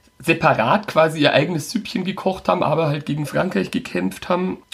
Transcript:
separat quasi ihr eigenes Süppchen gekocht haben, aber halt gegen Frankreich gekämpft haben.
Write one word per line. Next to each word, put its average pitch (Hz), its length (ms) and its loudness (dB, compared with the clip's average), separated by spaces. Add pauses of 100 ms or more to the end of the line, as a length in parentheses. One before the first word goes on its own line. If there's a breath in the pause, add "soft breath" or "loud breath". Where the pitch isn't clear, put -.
(200 loud breath)
separat 165 680 2
quasi 156 340 2
ihr 143 120 4
eigenes 156 380 2
Süppchen 196 340 -4
gekocht 190 420 -4
haben, 180 160 2
aber 156 240 0
halt 147 180 -2
gegen 147 200 -4
Frankreich 185 440 -2
gekämpft - 600 -6
haben. 185 300 -2 (140)